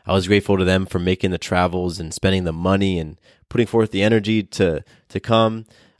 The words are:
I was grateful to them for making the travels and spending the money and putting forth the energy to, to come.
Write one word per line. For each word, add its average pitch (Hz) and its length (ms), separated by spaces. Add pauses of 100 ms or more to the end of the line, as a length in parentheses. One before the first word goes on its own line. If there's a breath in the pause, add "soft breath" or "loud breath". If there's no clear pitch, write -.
I 92 100
was 95 120
grateful 101 300
to 92 80
them 92 220
for 92 120
making 92 320
the 87 80
travels 90 640
and 80 120
spending 95 300
the 87 100
money 92 460
and 80 220 (280 soft breath)
putting 117 200
forth 113 240
the 98 100
energy 107 420
to, 85 380 (280 soft breath)
to 101 100
come. 113 460 (340 soft breath)